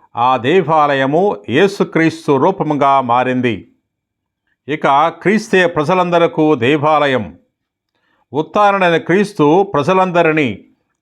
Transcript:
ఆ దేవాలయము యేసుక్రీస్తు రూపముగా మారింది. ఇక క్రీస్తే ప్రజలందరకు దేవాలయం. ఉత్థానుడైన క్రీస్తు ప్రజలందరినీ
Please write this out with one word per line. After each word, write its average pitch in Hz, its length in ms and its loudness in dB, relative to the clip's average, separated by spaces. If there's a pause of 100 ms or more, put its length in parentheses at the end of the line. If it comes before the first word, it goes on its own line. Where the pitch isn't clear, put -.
(160)
ఆ 127 220 0
దేవాలయము 147 1000 0 (120)
యేసుక్రీస్తు 160 800 0
రూపముగా 143 720 0
మారింది. 123 680 -2 (1000)
ఇక 151 200 -6 (200)
క్రీస్తే 190 600 0
ప్రజలందరకు 165 880 0
దేవాలయం. 135 840 0 (960)
ఉత్థానుడైన 180 640 0
క్రీస్తు 180 680 0
ప్రజలందరినీ 165 1000 0 (360)